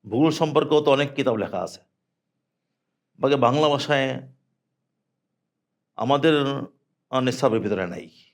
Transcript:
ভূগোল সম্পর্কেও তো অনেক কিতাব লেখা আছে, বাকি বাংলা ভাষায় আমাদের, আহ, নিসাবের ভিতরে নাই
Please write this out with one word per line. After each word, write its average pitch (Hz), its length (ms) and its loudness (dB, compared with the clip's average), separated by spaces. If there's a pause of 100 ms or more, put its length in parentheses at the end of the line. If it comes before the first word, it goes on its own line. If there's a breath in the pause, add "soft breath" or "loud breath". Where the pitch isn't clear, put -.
ভূগোল 127 240 2
সম্পর্কেও 151 540 0
তো 143 80 4
অনেক 139 220 0
কিতাব 123 220 0
লেখা 90 260 -4
আছে, - 180 -10 (1400)
বাকি 139 180 2
বাংলা 139 320 2
ভাষায় 135 600 -2 (1700)
আমাদের, 143 500 2 (640)
আহ, 131 100 0
নিসাবের 123 400 0
ভিতরে 95 260 -2
নাই 82 240 -12 (240)